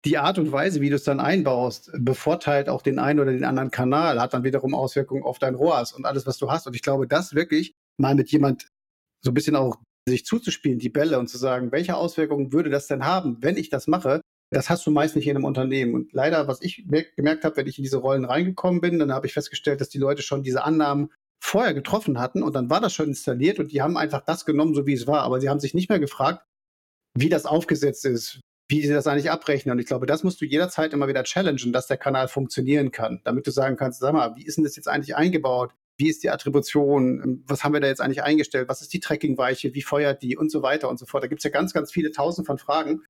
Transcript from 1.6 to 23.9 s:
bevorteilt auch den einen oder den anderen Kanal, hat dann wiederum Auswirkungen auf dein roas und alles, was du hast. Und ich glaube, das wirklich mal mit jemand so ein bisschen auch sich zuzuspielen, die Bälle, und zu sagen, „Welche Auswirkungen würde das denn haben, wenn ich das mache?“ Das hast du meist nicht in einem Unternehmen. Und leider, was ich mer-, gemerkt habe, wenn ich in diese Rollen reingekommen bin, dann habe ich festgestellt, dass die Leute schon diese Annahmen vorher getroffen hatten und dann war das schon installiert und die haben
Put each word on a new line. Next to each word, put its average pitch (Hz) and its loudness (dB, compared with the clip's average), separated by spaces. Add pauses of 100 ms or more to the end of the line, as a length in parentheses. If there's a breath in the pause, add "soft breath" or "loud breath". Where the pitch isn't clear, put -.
bevorteilt 143 0
auch 160 -2
den 135 0
einen 143 2
oder 135 4
den 127 0
anderen 131 0
Kanal, 135 2
hat 127 0
dann 123 0
wiederum 135 0
Auswirkungen 135 -2
auf 127 -4
dein 131 0
roas 131 2
und 135 -10
alles, 135 -2
was 131 -4
du 127 -2
hast. 156 -2
Und 120 -10
ich 117 -6
glaube, 135 0
das 147 0
wirklich 160 0 (240)
mal 139 4
mit 135 2
jemand 139 2 (560)
so 131 2
ein 120 0
bisschen 151 2
auch 131 0 (320)
sich 127 0
zuzuspielen, 151 -2
die 120 -4
Bälle, 143 2
und 120 -2
zu 120 -12
sagen, 127 0
„Welche 175 0
Auswirkungen 151 -2
würde 156 2
das 139 -2
denn 135 -2
haben, 156 0
wenn 165 2
ich - -4
das 139 -4
mache?“ 156 2 (300)
Das 139 -2
hast 175 0
du 156 2
meist 151 2
nicht 139 0
in 147 2
einem 139 0
Unternehmen. 131 0
Und 123 -4
leider, 147 2
was 131 -4
ich 180 -8
mer-, 160 2 (100)
gemerkt 156 0
habe, 156 0
wenn 139 -2
ich 139 -8
in 139 -4
diese 135 -2
Rollen 131 2
reingekommen 180 0
bin, 170 0
dann 151 2
habe - -2
ich 139 -6
festgestellt, 143 -2
dass - -4
die - -8
Leute 139 0
schon 139 -4
diese 131 -2
Annahmen 147 2 (340 soft breath)
vorher 220 0
getroffen 143 -2
hatten 127 -2
und 156 -2
dann 123 0
war 170 4
das 220 0
schon 156 -2
installiert 139 0
und 151 -4
die 143 0
haben 160 0